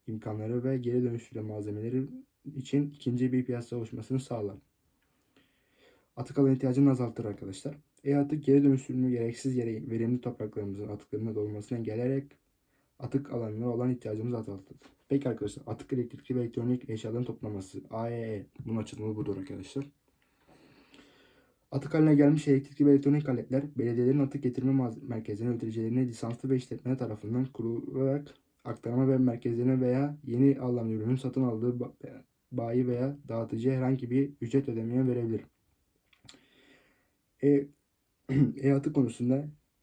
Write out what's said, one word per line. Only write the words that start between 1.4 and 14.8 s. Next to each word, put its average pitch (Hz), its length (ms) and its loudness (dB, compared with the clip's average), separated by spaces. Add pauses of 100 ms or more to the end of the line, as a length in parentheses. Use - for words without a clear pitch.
malzemeleri 107 640 -4 (480)
için 143 360 0
ikinci 123 420 0
bir 127 120 2
piyasa 120 300 -6
oluşmasını 120 440 -6
sağlar. 107 380 -6 (1600)
Atık 123 220 -4
alan 135 140 6
ihtiyacını 135 380 4
azaltır 117 340 -2
arkadaşlar. 101 520 -8 (260)
E-atık 143 400 2
geri 139 200 6
dönüştürümü 131 460 2
gereksiz 120 460 -2
yere 113 340 -4
verimli 113 320 0
topraklarımızın 104 640 -6
atıklarına 107 480 -6
dolmasını 107 420 -4
engelleyerek 123 600 -4 (640)
atık 135 320 -2
alanına 113 380 -4
olan 123 220 0
ihtiyacımızı 117 460 -4
azaltır. 101 400 -10 (320)